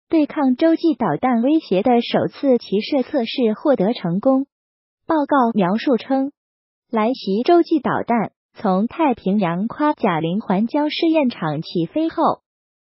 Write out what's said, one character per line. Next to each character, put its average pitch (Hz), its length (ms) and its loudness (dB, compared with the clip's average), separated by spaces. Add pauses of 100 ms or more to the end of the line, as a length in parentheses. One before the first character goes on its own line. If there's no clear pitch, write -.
对 302 180 2
抗 262 300 0
洲 330 180 2
际 320 200 0
导 170 260 -2
弹 247 200 0
威 302 200 2
胁 185 240 -2
的 240 180 4
首 156 240 0
次 247 320 0
齐 202 220 -2
射 254 240 -2
测 254 200 -2
试 226 300 -2
获 277 220 0
得 196 160 0
成 175 260 -4
功。 262 280 2 (600)
报 330 80 -2 (100)
告 254 300 2
描 190 220 0
述 247 200 0
称， 269 360 -2 (580)
来 220 220 -2
袭 214 320 -4
洲 349 180 6
际 320 160 0
导 147 260 -2
弹 226 280 -2 (200)
从 196 360 0
太 302 260 0
平 196 240 -2
洋 185 300 -2
夸 302 240 -2
贾 185 260 -2
林 165 220 -2
环 208 260 0
礁 294 220 -2
试 330 200 -2
验 311 220 2
场 156 320 -4
起 170 240 -4
飞 320 220 -4
后， 294 320 -2 (460)